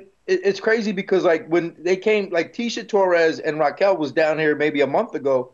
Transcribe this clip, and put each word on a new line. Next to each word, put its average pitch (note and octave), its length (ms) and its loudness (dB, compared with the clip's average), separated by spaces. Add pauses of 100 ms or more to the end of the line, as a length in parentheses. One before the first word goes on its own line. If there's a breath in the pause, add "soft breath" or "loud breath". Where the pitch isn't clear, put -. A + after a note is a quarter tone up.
(260)
it, F#3 160 0
it's G3 160 0
crazy A3 320 0
because, F#3 340 0
like, D#3+ 240 2
when E3 300 -2
they F3+ 200 0
came, G#3 320 0
like, - 240 -4
Tecia A#3 340 -6
Torres E3+ 520 2
and D3+ 180 -4
Raquel D#3+ 400 2
was D3 120 -4
down D#3 280 0
here D3+ 180 2
maybe C#3+ 240 0
a C#3 60 2
month E3+ 280 -2
ago, C3 400 -2